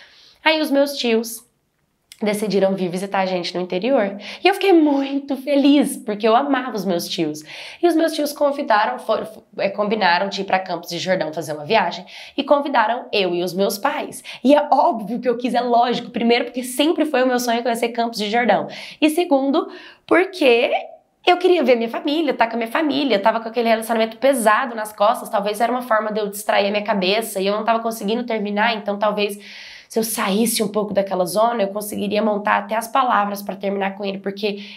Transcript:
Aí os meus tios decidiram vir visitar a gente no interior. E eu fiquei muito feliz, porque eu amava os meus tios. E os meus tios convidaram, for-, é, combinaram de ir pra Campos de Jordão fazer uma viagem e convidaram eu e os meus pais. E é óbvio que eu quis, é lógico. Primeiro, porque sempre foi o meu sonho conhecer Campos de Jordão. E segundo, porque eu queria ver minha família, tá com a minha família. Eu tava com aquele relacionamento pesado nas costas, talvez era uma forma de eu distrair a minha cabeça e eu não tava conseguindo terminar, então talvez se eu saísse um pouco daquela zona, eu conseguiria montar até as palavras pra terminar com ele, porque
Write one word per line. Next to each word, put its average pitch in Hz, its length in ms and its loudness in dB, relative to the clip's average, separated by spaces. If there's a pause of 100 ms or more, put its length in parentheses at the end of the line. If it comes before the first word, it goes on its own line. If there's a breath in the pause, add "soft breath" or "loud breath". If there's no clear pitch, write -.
(440 loud breath)
Aí 311 160 2
os 302 120 -2
meus 277 240 2
tios 226 500 -2 (720)
decidiram 196 540 0
vir 180 140 -2
visitar 196 320 -4
a 190 60 0
gente 180 280 -4
no 175 60 -4
interior. 196 580 0 (240 loud breath)
E 349 60 6
eu 392 60 4
fiquei 392 180 2
muito 277 640 2
feliz, 277 600 2
porque 208 300 -4
eu 220 80 4
amava 254 400 0
os 196 100 -4
meus 170 240 -2
tios. 151 340 -4 (380 loud breath)
E 339 60 4
os 339 80 4
meus 320 180 2
tios 294 200 -4
convidaram, 254 680 0
for-, - 300 -4 (280)
é, 175 120 0
combinaram 202 600 0
de 196 120 -8
ir 190 40 -4
pra 190 140 0
Campos 180 320 -8
de 170 80 -6
Jordão 156 340 -2
fazer 156 200 -6
uma 147 120 -10
viagem 202 400 0 (320 loud breath)
e 277 60 -2
convidaram 254 680 2
eu 185 220 0
e 175 80 -2
os 175 120 -4
meus 196 240 0
pais. 277 440 -4 (200 loud breath)
E 262 120 6
é 294 180 4
óbvio 226 480 0
que 254 80 -4
eu 233 80 2
quis, 240 180 -2
é 247 60 2
lógico. 240 500 2
Primeiro, 233 360 2
porque - 160 -8
sempre 311 420 2
foi 262 180 0
o 262 40 4
meu 247 120 2
sonho 240 240 0
conhecer 233 280 0
Campos 233 280 -2
de 208 100 -2
Jordão. 202 380 2 (340 loud breath)
E 311 100 6
segundo, 311 580 2 (360 loud breath)
porque 302 680 2 (580)
eu 359 60 6
queria 359 260 4
ver 247 140 6
minha 226 140 -2
família, 302 420 -2
tá 233 140 2
com 233 80 -4
a - 20 -2
minha 226 140 -4
família. 277 460 0
Eu 196 60 0
tava 226 180 2
com 226 80 -8
aquele 226 200 -2
relacionamento 226 480 0
pesado 240 580 2
nas 214 180 -8
costas, 226 360 2
talvez 208 320 -2
era 233 100 2
uma 247 120 -2
forma 220 280 0
de 214 100 -4
eu 202 80 -2
distrair 202 400 0
a - 20 -2
minha 208 120 -2
cabeça 208 580 0
e 190 60 0
eu 202 80 0
não 214 100 -4
tava 226 160 2
conseguindo 226 440 -4
terminar, 214 500 0
então 208 240 -6
talvez 208 400 -2 (500 loud breath)
se - 100 -4
eu 220 60 2
saísse 220 580 0
um 208 60 -2
pouco 208 240 -2
daquela 190 320 0
zona, 214 380 2
eu 190 60 0
conseguiria 208 540 -4
montar 208 360 2
até 202 180 -4
as 226 120 -4
palavras 202 540 0
pra 190 140 -8
terminar 196 380 -2
com 202 100 -10
ele, 196 140 -4
porque 202 400 -4 (180 loud breath)